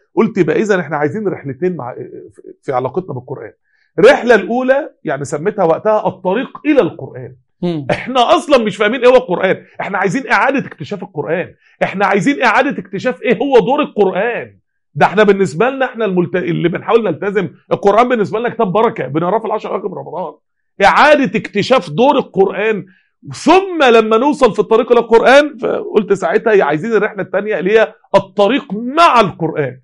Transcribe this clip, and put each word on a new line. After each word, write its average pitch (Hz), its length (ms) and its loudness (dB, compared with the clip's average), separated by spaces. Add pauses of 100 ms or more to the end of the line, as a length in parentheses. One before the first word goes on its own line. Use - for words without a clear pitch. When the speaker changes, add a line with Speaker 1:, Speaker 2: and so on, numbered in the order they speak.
(160)
Speaker 1:
قلت: - 220 0
"يبقى 160 240 2
إذا 202 180 0
إحنا 151 180 -6
عايزين 156 300 -4
رحلتين 156 480 -6
مع، 131 200 -12 (680)
في 143 100 -6
علاقتنا 131 400 -6
بالقرآن." 123 380 -14 (480)
الرحلة 233 360 4
الأولى، 254 540 0 (140)
يعني، 143 220 -6
سميتها 185 400 -4
وقتها 190 420 0
الطريق 196 400 -4 (180)
إلى 285 160 2
القرآن. 127 540 -8 (260)
Speaker 2:
مم. 160 300 -4
Speaker 1:
إحنا 254 440 0
أصلا 277 280 2
مش 202 140 -4
فاهمين 220 240 0
إيه 247 80 4
هو 262 60 8
القرآن، 185 480 0 (180)
إحنا 180 160 -6
عايزين 202 340 -2
إعادة 240 360 2
اكتشاف - 360 -12
القرآن، 151 500 -6 (300)
إحنا 190 220 -2
عايزين 202 380 0
إعادة 240 360 2
اكتشاف 196 420 -8
إيه 220 160 0
هو 262 220 2
دور 254 220 2
القرآن. 190 760 -2 (380)
ده 160 100 4
إحنا 190 180 4
بالنسبة 196 460 2
لنا، 269 160 -2
إحنا 226 200 -4
الملت-، 180 300 -2
اللي 175 340 -2
بنحاول 196 340 0
نلتزم، 185 460 -4 (220)
القرآن 202 380 2
بالنسبة 214 300 -2
لنا 240 100 -4
كتاب 233 180 -2
بركة 190 400 0
بنقراه 175 320 -2
في 220 60 -8
العشر 214 240 -6
أواخر 202 180 -6
من 185 80 -12
رمضان. 143 380 -12 (520)
إعادة 226 540 4
اكتشاف 214 500 -2
دور 247 280 2
القرآن، 196 680 -2 (480)
ثم 349 500 2
لما 226 340 4
نوصل 262 360 2
في - 60 -2
الطريق 226 320 2
إلى 240 80 4
القرآن، 233 580 4
فقلت - 560 -2
ساعتها: 196 400 0
"يا 196 100 4
عايزين 156 280 -2
الرحلة 208 320 -2
التانية 208 360 -4
اللي 208 200 2
هي 214 140 0 (220)
الطريق 202 580 0
مع 254 460 2
القرآن." 151 640 -4